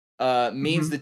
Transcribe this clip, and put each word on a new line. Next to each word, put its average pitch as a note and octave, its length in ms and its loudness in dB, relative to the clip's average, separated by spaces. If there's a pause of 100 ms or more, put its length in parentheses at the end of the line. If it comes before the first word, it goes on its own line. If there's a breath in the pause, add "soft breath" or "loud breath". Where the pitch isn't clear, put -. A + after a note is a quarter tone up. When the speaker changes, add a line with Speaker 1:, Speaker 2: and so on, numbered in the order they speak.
(180)
Speaker 1:
Uh, B2 340 2
means D3+ 340 0
Speaker 2:
Mm-hmm. D#3 60 -4
Speaker 1:
the D3 100 -4